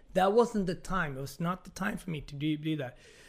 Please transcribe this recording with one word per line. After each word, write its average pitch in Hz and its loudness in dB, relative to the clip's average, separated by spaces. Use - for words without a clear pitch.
That 185 6
wasn't 220 4
the 175 -2
time. 165 -2
It - -6
was - -8
not 175 0
the 180 -16
time - -4
for - -8
me 151 -4
to 143 -12
do, 151 0
do 156 -2
that. 131 -6